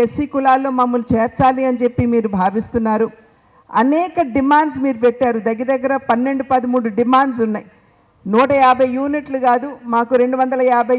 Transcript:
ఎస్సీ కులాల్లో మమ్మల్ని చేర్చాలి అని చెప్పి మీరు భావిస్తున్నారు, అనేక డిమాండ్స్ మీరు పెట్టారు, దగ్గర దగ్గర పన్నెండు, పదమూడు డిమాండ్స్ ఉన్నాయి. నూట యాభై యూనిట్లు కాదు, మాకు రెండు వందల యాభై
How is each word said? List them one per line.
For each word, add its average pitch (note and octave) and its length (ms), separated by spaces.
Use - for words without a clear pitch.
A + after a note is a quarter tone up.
ఎస్సీ A#3+ 240
కులాల్లో C4+ 440
మమ్మల్ని B3 400
చేర్చాలి B3+ 540
అని B3 180
చెప్పి B3 240
మీరు A#3 220
భావిస్తున్నారు, G#3+ 800
అనేక D4+ 440
డిమాండ్స్ C#4 480
మీరు C4+ 160
పెట్టారు, A#3+ 400
దగ్గర A3+ 340
దగ్గర C4 220
పన్నెండు, C4 420
పదమూడు B3 360
డిమాండ్స్ B3+ 480
ఉన్నాయి. G#3+ 200
నూట A#3 260
యాభై C4 440
యూనిట్లు C#4+ 420
కాదు, B3 300
మాకు A#3 180
రెండు B3+ 180
వందల B3+ 220
యాభై A#3+ 240